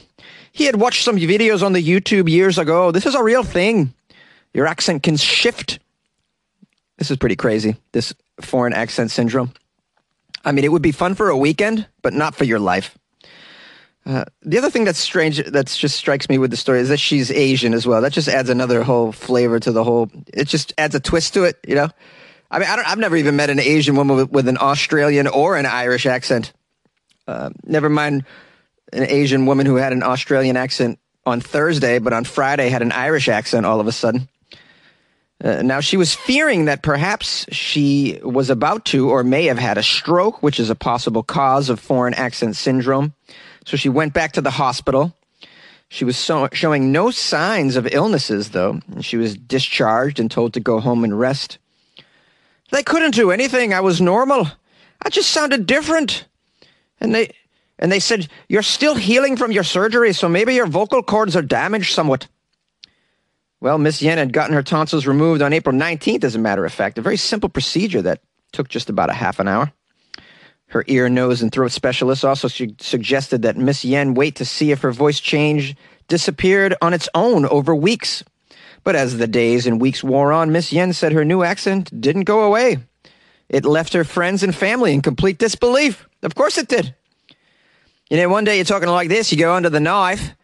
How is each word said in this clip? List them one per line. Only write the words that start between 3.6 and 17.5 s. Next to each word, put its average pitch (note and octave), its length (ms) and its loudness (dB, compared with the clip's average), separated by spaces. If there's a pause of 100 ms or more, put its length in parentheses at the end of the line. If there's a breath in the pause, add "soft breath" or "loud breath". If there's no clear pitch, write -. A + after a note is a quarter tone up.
Your C3+ 120 2
accent D#3+ 360 -2
can D#3 160 2
shift." - 600 -2 (1160)
This D3+ 140 -4
is C3+ 80 -2
pretty A2 180 0
crazy, A2 400 0 (160)
this - 220 -4 (260)
foreign B2 320 -2
accent A2+ 380 -4
syndrome. B2 420 -2 (880)
I D3+ 100 -2
mean, C#3 120 2
it D3+ 80 2
would E3+ 80 4
be D#3 100 2
fun F3+ 240 -2
for G#3 140 0
a D3+ 80 2
weekend, G#3 500 0 (140)
but B2+ 140 -2
not D3+ 200 -2
for - 100 -2
your A2+ 140 0
life. F#2+ 380 -2 (1120 loud breath)
Uh, C3 180 -4 (160)
the D#3 160 -2
other C#4 140 2
thing A#3 140 0
that's F3 140 0
strange, D#3 460 0
that's C3+ 320 -2
just D3 200 -2
strikes C#3 340 -2
me C3+ 80 2
with C3 120 2
the A#2 60 -4
story B2+ 240 0
is B2+ 80 0
that C#3+ 100 0
she's C#3 320 0
Asian C3 440 2